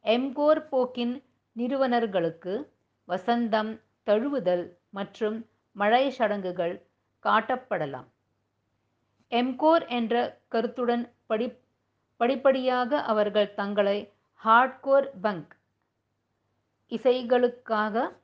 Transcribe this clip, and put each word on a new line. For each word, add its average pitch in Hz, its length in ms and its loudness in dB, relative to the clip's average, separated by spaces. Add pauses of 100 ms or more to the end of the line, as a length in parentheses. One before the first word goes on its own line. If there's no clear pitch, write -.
எம்கோர் 277 600 2
போக்கின் 247 480 -2 (400)
நிறுவனர்களுக்கு 226 960 0 (540)
வசந்தம், 220 640 -2 (360)
தழுவுதல் 208 560 0 (260)
மற்றும் 208 480 -6 (380)
மழை 214 360 4
சடங்குகள் 190 640 -2 (500)
காட்டப்படலாம். 208 840 -2 (1200)
எம்கோர் 269 580 2
என்ற 233 240 -2 (340)
கருத்துடன் 240 580 -2 (220)
படி-, 226 240 -2 (680)
படிப்படியாக 254 840 0
அவர்கள் 208 500 0
தங்களை 202 440 -2 (440)
ஹார்ட்கோர் 262 720 4 (100)
பங்க் 185 320 -4 (1400)
இசைகளுக்காக 240 1160 0 (140)